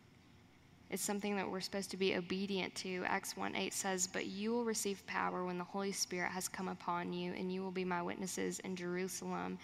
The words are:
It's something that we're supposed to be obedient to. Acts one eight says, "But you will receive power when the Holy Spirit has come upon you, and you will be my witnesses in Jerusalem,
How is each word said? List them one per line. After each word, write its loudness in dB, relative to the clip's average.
It's 0
something 2
that 2
we're 0
supposed -2
to -2
be 6
obedient 0
to. -2
Acts 0
one -2
eight 0
says, 2
"But -2
you 0
will 4
receive 0
power 2
when 0
the -2
Holy 0
Spirit 0
has -2
come -4
upon 0
you, -2
and -2
you 0
will -2
be 0
my 2
witnesses -2
in -4
Jerusalem, -2